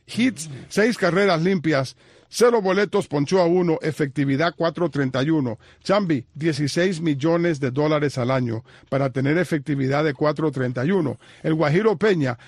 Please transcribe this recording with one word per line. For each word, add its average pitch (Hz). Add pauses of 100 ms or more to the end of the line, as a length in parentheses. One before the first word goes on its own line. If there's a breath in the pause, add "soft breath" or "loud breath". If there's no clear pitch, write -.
hits, 220 (180)
seis 220
carreras 175
limpias. 151 (360 soft breath)
Cero 233
boletos, 190
ponchó 147
a 175
uno, 170
efectividad 143
cuatro 170
treinta 131
y 151
uno. 131 (260 soft breath)
Chambi, 180 (100)
dieciséis 156
millones 165
de 135
dólares 147
al 123
año 123 (240 loud breath)
para 135
tener 135
efectividad 143
de 151
cuatro 151
treinta 127
y 170
uno. 151 (240 loud breath)
El 156
Guajiro 165
Peña 156 (100)